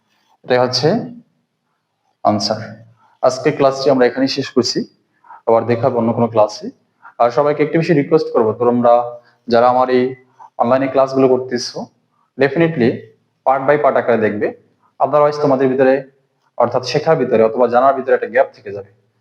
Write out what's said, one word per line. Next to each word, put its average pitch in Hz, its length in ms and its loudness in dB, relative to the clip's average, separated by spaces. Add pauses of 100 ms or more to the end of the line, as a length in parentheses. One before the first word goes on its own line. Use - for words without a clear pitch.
(440)
এটাই 123 200 0
হচ্ছে 127 240 -2 (1400)
আনসার। 107 320 -4 (680)
আজকে 127 300 0
ক্লাসটি 135 360 0
আমরা 127 160 4
এখানেই 131 280 -2
শেষ 135 180 -8
করছি, - 240 0 (680)
আবার 113 220 2
দেখা 117 180 -2
হবে 120 140 -2
অন্য 113 160 0
কোনো 117 160 0
ক্লাসে। 107 340 0 (540)
আর 120 160 2
সবাইকে 147 280 0
একটি 165 160 -2
বিষয় 160 200 0
রিকোয়েস্ট 156 320 0
করবো, 113 260 2
তোমরা 120 340 2 (600)
যারা 120 200 4
আমার 127 140 2 (100)
এই 127 60 2 (580)
অনলাইনে 131 320 0
ক্লাসগুলো 135 400 2
করতেছো, 123 440 -4 (640)
definitely 139 480 0 (560)
part 135 220 0
by 147 160 4
part 131 160 0
আকারে 117 260 0
দেখবে। 104 220 -4 (520)
otherwise 147 420 0
তোমাদের 135 300 2
ভিতরে, 131 220 2 (640)
অর্থাৎ 120 340 -2
শেখার 156 300 0
ভিতরে 113 220 0
অথবা 113 240 2
জানার 127 300 2
ভিতরে 123 200 -2
একটা 107 180 -6
গ্যাপ 135 200 2
থেকে 110 160 -18
যাবে। 98 200 -14 (300)